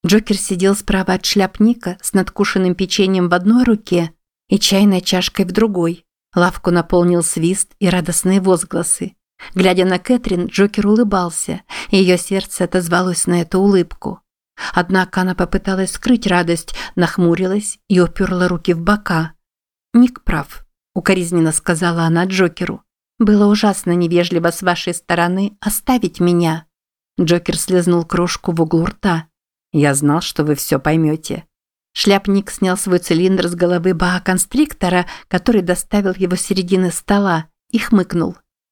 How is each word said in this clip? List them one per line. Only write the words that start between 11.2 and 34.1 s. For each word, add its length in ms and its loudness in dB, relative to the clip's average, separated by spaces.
и 60 2
её 200 4
сердце 480 -4
отозвалось 600 -2
на 160 2
эту 160 -4
улыбку. 680 0
Однако 500 -2
она 120 -2
попыталась 580 -2
скрыть 340 0
радость, 480 -2
нахмурилась 840 0
и 120 4
упёрла 480 0
руки 240 0
в 80 -4
бока. 520 -2
«Ник 300 4
прав», 440 -6
укоризненно 580 0
сказала 520 -2
она 200 2
Джокеру. 580 -2
«Было 280 4
ужасно 460 2
невежливо 580 0
с 120 -6
вашей 320 -2
стороны 680 -2
оставить 600 -2
меня». 460 0
Джокер 360 0
слезнул 480 0
крошку 480 -4
в 80 0
углу 260 0
рта. 420 -4
«Я 220 2
знал, 260 0
что 240 -4
вы 100 0
всё 260 -2
поймёте». 640 -2
Шляпник 580 0
снял 260 -2
свой 220 0
цилиндр 480 0
с 80 -6
головы 400 0
боа-констриктора, 1120 -2